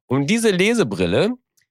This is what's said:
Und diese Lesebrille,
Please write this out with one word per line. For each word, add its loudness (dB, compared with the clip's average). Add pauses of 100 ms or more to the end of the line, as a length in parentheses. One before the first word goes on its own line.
Und -2
diese 2
Lesebrille, 0 (400)